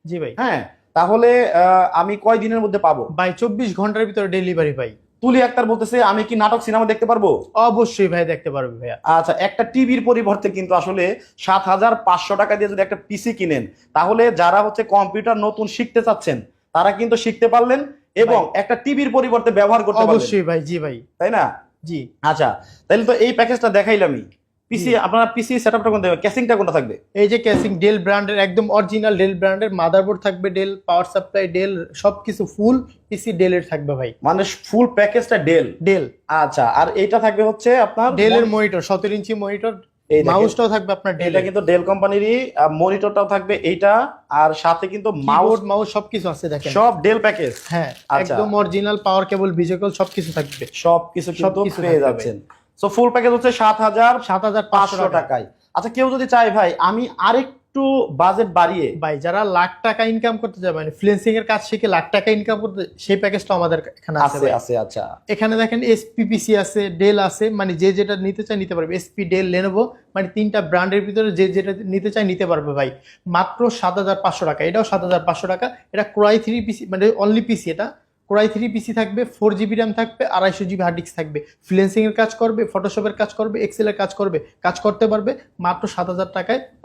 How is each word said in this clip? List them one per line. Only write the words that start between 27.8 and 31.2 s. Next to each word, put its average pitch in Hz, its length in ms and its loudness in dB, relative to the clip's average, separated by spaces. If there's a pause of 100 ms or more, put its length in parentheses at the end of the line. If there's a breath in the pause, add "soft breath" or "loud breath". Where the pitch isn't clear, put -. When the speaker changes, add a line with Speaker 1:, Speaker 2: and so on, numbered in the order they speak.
Speaker 1:
ব্র্যান্ডের, 202 360 0
একদম 196 320 0
অরিজিনাল 208 460 0
ডেল 190 220 0
ব্র্যান্ডের 196 360 0
মাদারবোর্ড 190 460 2
থাকবে, 190 300 -2
ডেল 190 360 -4
পাওয়ার 180 260 2
সাপ্লাই, 190 360 -2